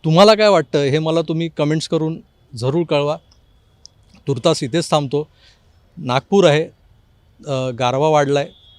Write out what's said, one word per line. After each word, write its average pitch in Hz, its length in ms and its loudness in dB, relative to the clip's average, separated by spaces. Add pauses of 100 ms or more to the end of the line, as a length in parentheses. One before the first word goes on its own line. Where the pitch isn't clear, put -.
तुम्हाला 190 300 6
काय 214 140 2
वाटतं 156 340 2
हे 143 160 0
मला 160 220 0
तुम्ही 165 360 -4
कमेंट्स 156 300 -2
करून 160 340 -4 (340)
जरूर 135 300 -2
कळवा. 147 320 -2 (1120)
तुर्तास 143 360 -2
इथेच 151 260 -4
थांबतो. 147 380 -2 (680)
नागपूर 151 480 0
आहे, 151 180 2 (840)
अ, 131 220 -6
गारवा 127 400 0
वाढला 143 300 2
आहे, 165 100 -6 (300)